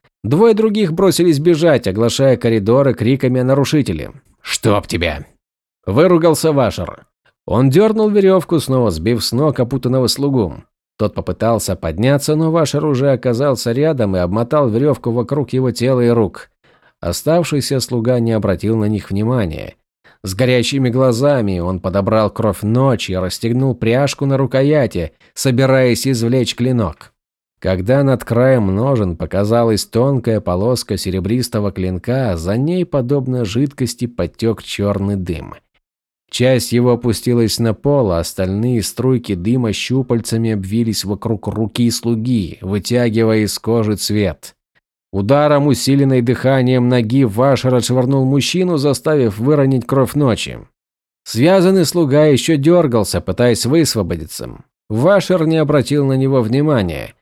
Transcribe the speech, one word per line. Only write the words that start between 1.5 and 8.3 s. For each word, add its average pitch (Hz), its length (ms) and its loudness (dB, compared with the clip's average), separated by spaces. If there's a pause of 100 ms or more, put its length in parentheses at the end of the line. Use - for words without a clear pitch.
оглашая 117 500 2
коридоры 117 560 2
криками 127 480 0
о 123 40 -2
нарушителе. 131 680 0 (300)
«Чтоб - 460 -2
тебя!» 76 380 -4 (600)
выругался 160 680 2
Вашер. 110 540 -2 (400)
Он 127 240 2
дернул 214 400 4
веревку, 190 500 2